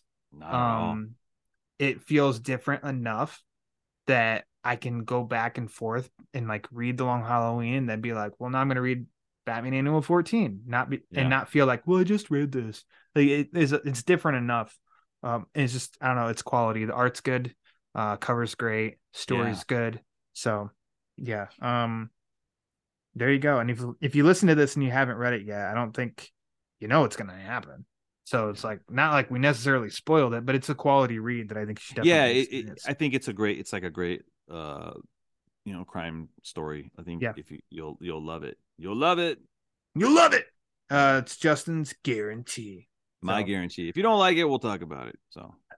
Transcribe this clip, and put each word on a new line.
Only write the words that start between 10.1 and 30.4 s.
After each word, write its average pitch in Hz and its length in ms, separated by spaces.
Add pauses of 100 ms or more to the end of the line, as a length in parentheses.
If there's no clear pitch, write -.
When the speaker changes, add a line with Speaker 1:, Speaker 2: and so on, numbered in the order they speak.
Speaker 2:
not 123 220
be, 135 200
Speaker 1:
Yeah. 139 120
Speaker 2:
and 127 80
not 135 200
feel 143 160
like, 123 220
"Well, 185 120
I 185 40
just 208 260
read 143 220
this." 113 320 (320)
Like, 143 120
it 143 280
is, 147 180
it's 139 300
different 160 340
enough. 120 400 (460)
Um, 117 320
it's 135 180
just, - 260
I 135 80
don't 127 80
know, 120 120
it's 113 160
quality. 110 420
The 113 80
art's 123 280
good, 127 340 (400)
uh, 107 220
cover's 120 380
great, 110 440 (140)
story's 117 440
Speaker 1:
Yeah. - 100
Speaker 2:
good. 117 340 (320)
So, 104 380 (460)
yeah. 110 300 (140)
Um, 117 500 (1040)
there 120 160
you 139 80
go. 143 200
And 117 100
if, 117 120 (180)
if 143 160
you 143 80
listen 185 240
to 160 80
this 143 200
and 143 80
you 127 80
haven't 123 260
read 123 160
it 104 120
yet, 101 220
I 104 60
don't 113 200
think - 380 (480)
you 107 80
know 143 140
what's 117 140
gonna 95 220
happen. 95 480 (380)
So 110 260
it's, 98 140
Speaker 1:
Yeah. 113 60
Speaker 2:
like, 104 200
not 147 220
like 135 180
we 123 100
necessarily 127 500
spoiled 143 440
it, 117 120